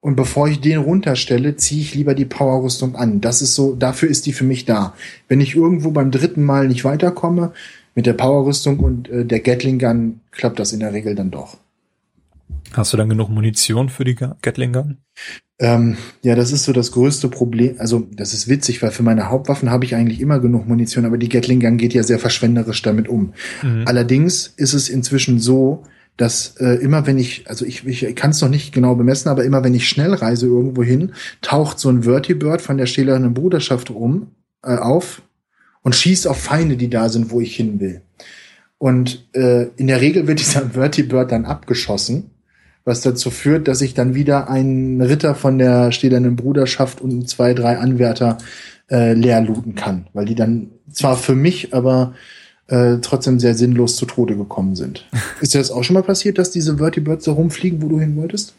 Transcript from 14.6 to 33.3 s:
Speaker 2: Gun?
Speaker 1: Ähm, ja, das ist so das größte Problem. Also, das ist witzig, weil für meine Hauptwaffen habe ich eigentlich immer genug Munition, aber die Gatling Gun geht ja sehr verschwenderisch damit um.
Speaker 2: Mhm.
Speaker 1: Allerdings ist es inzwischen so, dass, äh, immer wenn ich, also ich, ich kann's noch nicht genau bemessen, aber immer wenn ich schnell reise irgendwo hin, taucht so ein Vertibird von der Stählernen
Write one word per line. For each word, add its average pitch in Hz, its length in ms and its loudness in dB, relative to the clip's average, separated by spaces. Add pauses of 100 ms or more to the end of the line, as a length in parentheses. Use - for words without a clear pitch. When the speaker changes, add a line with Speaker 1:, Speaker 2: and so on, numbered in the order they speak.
Speaker 2:
Gun? 139 260 -4 (600)
Speaker 1:
Ähm, 117 380 2 (260)
ja, 120 140 4
das 123 160 2
ist 143 120 -2
so 143 80 0
das 120 200 0
größte 131 360 2
Problem. 120 500 0
Also, 113 360 -2
das 104 200 -8
ist - 140 -8
witzig, 135 340 0
weil 107 100 -2
für - 100 -4
meine 110 280 2
Hauptwaffen 139 400 -2
habe 123 140 2
ich 123 120 -4
eigentlich 117 240 0
immer 143 180 2
genug 117 300 0
Munition, 117 380 0
aber 117 120 0
die 117 100 -2
Gatling 123 320 2
Gun 117 160 2
geht 117 160 0
ja 120 120 2
sehr 113 160 2
verschwenderisch 117 640 0
damit 107 260 0
um. 107 260 -2 (280)
Speaker 2:
Mhm. 117 240 -2
Speaker 1:
Allerdings 127 600 2 (100)
ist 143 180 -2
es 139 140 0
inzwischen 127 520 0
so, 131 420 2 (340)
dass, - 420 -2
äh, 123 240 2
immer 143 240 2
wenn 139 100 2
ich, 123 320 -4
also 113 160 -8
ich, 123 220 -10
ich 123 300 -6
kann's 147 240 0
noch 143 80 2
nicht 143 240 -2
genau 127 240 4
bemessen, 123 320 2
aber 135 160 0
immer 135 180 2
wenn 123 120 2
ich - 140 0
schnell 156 260 0
reise 120 320 -2
irgendwo 123 360 2
hin, 131 300 0 (300)
taucht 147 360 -2
so 139 120 0
ein 123 120 4
Vertibird 131 580 0
von 139 160 -4
der 131 100 0
Stählernen 131 480 2